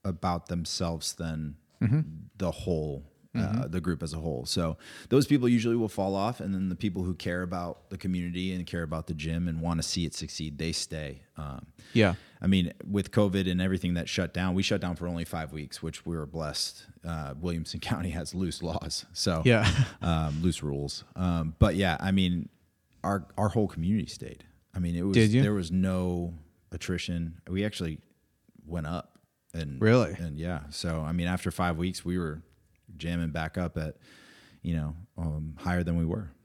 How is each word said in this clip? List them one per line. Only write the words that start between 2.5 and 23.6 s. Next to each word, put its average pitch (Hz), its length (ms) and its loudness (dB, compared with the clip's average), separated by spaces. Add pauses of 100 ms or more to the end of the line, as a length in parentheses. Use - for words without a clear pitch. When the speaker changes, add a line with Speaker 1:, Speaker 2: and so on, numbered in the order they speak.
Speaker 1:
whole, 76 520 -2 (320)
uh, 120 40 2
Speaker 2:
Mm-hmm. 113 320 0
Speaker 1:
the 90 100 -2
group 80 220 -2
as 78 100 -6
a 80 60 -6
whole. 73 260 -4
So 82 320 0 (320)
those 139 160 8
people 123 240 4
usually 117 260 4
will 113 140 2
fall 98 240 0
off, 101 280 0
and 98 120 -2
then 95 160 0
the 90 60 -2
people 92 280 -2
who 90 120 0
care 90 260 -2
about 87 480 -6
the 98 80 -8
community 90 560 -2
and 87 140 -6
care 85 160 -2
about 80 240 -4
the - 80 -4
gym 80 320 0
and 80 140 0
wanna 82 200 0
see 85 240 -2
it 71 80 -4
succeed, 78 460 -8
they 82 140 -2
stay. 73 480 -6 (160)
Um, 71 280 -10 (280)
Speaker 2:
Yeah. 104 200 8 (260)
Speaker 1:
I - 80 -6
mean, 92 240 6 (160)
with 101 240 0
covid 98 380 4
and 90 120 2
everything 90 340 0
that 85 120 -2
shut 87 240 -2
down, 90 220 0
we 95 80 2
shut 98 180 2
down 90 160 -2
for 85 120 -6
only 85 180 -4
five 80 280 -6
weeks, 76 280 -10
which 80 240 -8
we 85 100 -2
were 76 120 -4
blessed. 76 580 -6 (180)
Uh, 78 380 -6
Williamson 85 380 -4
<laughs> - 100 -8
County 90 220 -2
has 85 240 -6
loose 90 260 -2
laws, 82 500 -4
so 82 320 0
Speaker 2:
Yeah. 110 240 6 (200)
<laughs> - 160 -14
Speaker 1:
um, 80 400 2
loose 87 180 2
rules. 71 420 -4 (120)
Um, 85 420 0
but 98 180 6
yeah, 90 240 4
I 95 120 0
mean, 90 360 2 (560)
our, 98 220 0 (140)
our 104 100 4
whole 104 180 2